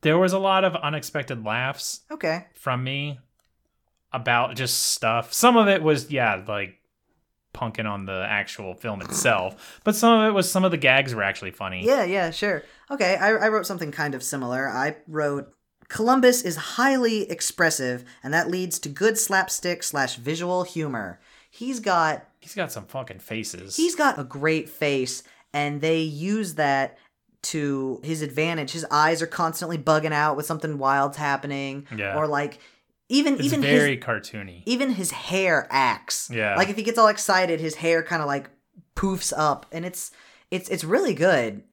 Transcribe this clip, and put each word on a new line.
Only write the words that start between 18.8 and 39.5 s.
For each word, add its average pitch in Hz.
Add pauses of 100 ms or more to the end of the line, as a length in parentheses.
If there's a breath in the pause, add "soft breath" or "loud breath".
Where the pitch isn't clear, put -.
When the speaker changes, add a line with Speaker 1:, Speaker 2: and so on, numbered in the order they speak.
Speaker 2:
good 214
slapstick 185
slash 135
visual 170
humor." 131 (300 soft breath)
He's 247
got 170 (160)
Speaker 1:
He's -
got 180
some 104
fucking 123
faces. 98
Speaker 2:
He's 339
got 294
a 139
great 151
face, 139 (300 soft breath)
and 147
they 160
use 165
that 139 (460 soft breath)
to 139
his 156
advantage. 151
His 160
eyes 156
are 165
constantly 165
bugging 156
out 147
with 151
something 156
wild's 139
happening, 139
Speaker 1:
Yeah. 101
Speaker 2:
or, 156
like, 147 (500 soft breath)
even, 285
Speaker 1:
It's -
Speaker 2:
even 302
Speaker 1:
very 143
Speaker 2:
his, -
Speaker 1:
cartoony. 98
Speaker 2:
even 254
his 185
hair 180
acts. -
Speaker 1:
Yeah. 107
Speaker 2:
Like, 196
if 208
he 220
gets 226
all 226
excited, 185
his 156
hair 165
kinda, 160
like, 139 (460)
poofs 190
up, 151